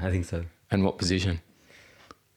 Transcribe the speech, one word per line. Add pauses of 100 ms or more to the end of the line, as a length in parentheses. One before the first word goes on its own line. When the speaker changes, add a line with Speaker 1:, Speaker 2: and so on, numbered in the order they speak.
Speaker 1:
I
think
so. (260)
Speaker 2:
And
what
position? (960)